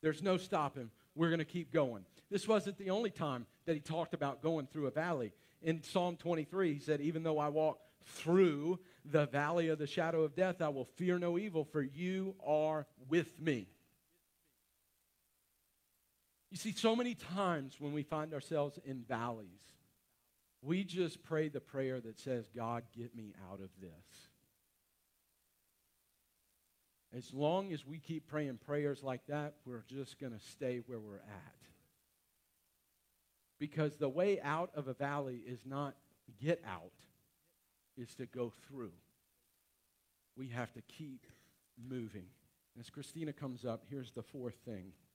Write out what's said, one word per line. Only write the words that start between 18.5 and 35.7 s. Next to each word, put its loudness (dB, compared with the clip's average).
in -6
valleys, -2
we 2
just -2
pray 0
the -4
prayer -2
that -12
says, -4
"God, -2
get -10
me -12
out -10
of -12
this." -18
As -10
long 2
as -8
we -10
keep -8
praying -4
prayers 0
like -4
that, -4
we're -10
just -12
gonna -8
stay -2
where -8
we're -12
at. -16
Because -2
the 0
way 2
out -2
of -6
a -6
valley -4
is -12
not -6